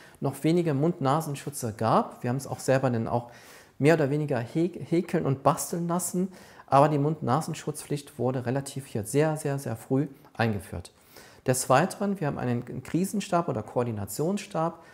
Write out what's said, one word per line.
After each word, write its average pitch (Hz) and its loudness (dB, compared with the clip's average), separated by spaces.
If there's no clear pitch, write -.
noch 139 -2
wenige 165 4
Mund-Nasenschützer 143 0
gab. 139 2
Wir 123 -2
haben 123 0
es 143 -8
auch - -8
selber 131 4
dann 113 0
auch 123 -2
mehr 151 6
oder 151 4
weniger 143 0
hä-, 160 -2
häkeln 165 0
und 135 0
basteln 170 0
lassen, 180 -2
aber 139 6
die 151 2
Mund-Nasenschutzpflicht 147 -2
wurde 123 -2
relativ 135 -4
hier 110 -4
sehr, 151 0
sehr, 143 -4
sehr 123 -6
früh 135 0
eingeführt. 101 -2
Des - 0
Weiteren, 160 2
wir 151 0
haben 139 -4
einen 123 -4
Krisenstab 180 0
oder 123 -2
Koordinationsstab 147 -2